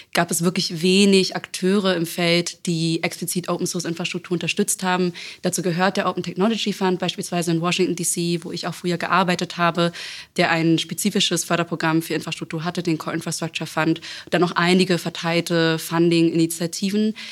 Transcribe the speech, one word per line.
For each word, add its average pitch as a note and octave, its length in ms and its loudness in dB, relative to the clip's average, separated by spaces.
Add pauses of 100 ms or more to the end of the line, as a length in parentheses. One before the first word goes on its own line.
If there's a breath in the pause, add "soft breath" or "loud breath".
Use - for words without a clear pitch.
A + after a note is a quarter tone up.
(140)
gab F3 180 2
es E3 100 -2
wirklich F3 400 0
wenig F#3+ 540 6
Akteure F#3 580 0
im E3 120 0
Feld, E3+ 600 0
die E3 380 0
explizit E3+ 440 -4
Open F3 200 -2
Source E3+ 160 -6
Infrastruktur E3+ 500 -6
unterstützt E3+ 480 -2
haben. F3+ 300 2 (300 loud breath)
Dazu F3+ 200 -2
gehört F#3 340 2
der F#3+ 120 0
Open F#3 160 -2
Technology G#3 480 0
Fund F#3 260 0
beispielsweise F3 540 -2
in E3 80 2
Washington F3 340 0
D E3+ 80 -4
C, E3+ 400 0
wo - 80 -10
ich F3 160 -6
auch E3 80 -6
früher F3 220 -2
gearbeitet F3 640 0
habe, E3+ 340 2 (460 loud breath)
der F3 120 4
ein E3 300 4
spezifisches F#3 640 -2
Förderprogramm E3 580 0
für D#3+ 120 -6
Infrastruktur D#3+ 500 -6
hatte, F3 180 -4
den D#3+ 160 0
Core D#3 160 -6
Infrastructure D#3+ 540 -6
Fund, D#3+ 320 0 (300 loud breath)
dann E3+ 100 4
noch F3 120 4
einige F3+ 460 4
verteilte E3+ 800 0
Funding-Initiativen. E3+ 1400 2 (180 loud breath)